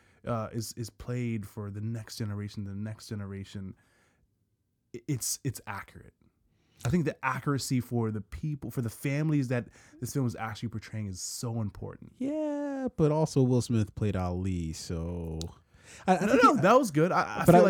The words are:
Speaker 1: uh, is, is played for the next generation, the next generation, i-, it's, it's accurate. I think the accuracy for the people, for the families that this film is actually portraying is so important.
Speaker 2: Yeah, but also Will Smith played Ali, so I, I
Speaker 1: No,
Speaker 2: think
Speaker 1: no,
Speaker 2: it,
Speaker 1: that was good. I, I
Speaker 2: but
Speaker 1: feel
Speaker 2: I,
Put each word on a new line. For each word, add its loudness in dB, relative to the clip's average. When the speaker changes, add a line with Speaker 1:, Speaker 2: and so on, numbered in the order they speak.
Speaker 1:
uh, -4
is, -8
is -10
played -6
for -12
the -10
next -8
generation, -6
the -10
next -10
generation, -10
i-, -14
it's, -4
it's -6
accurate. -12
I 0
think 2
the -2
accuracy 0
for 0
the -4
people, -8
for -4
the -2
families 0
that -2
this -6
film 0
is -4
actually -6
portraying -8
is -8
so -6
important. -8
Speaker 2:
Yeah, -4
but 4
also 2
Will 4
Smith 0
played -2
Ali, -2
so -6
I, 6
I -6
Speaker 1:
No, 0
Speaker 2:
think 8
Speaker 1:
no, 8
Speaker 2:
it, 0
Speaker 1:
that 8
was 2
good. 4
I, 4
I -4
Speaker 2:
but 12
Speaker 1:
feel 12
Speaker 2:
I, 12